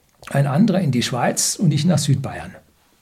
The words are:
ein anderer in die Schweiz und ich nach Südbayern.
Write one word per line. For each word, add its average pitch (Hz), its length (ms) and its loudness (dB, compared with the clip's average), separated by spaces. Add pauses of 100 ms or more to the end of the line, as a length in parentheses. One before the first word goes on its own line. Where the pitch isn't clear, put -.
(300)
ein 143 180 2
anderer 180 320 2
in 156 100 0
die 120 120 0
Schweiz - 520 -2
und 160 180 0
ich 143 120 0
nach 170 140 2
Südbayern. - 560 -4 (480)